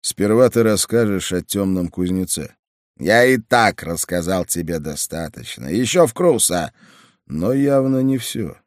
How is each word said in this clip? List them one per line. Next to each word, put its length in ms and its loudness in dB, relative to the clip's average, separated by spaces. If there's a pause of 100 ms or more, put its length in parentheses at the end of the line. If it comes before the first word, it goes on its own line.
Сперва 480 2
ты 140 2
расскажешь 680 0
о 80 -2
темном 480 -2
кузнеце. 640 -4 (420)
Я 280 4
и 120 4
так 460 0
рассказал 640 -4
тебе 340 -6
достаточно. 880 -10
Еще 400 2
в 60 -6
Круса. 600 0 (540)
Но 260 -2
явно 480 2
не 160 2
все. 500 -6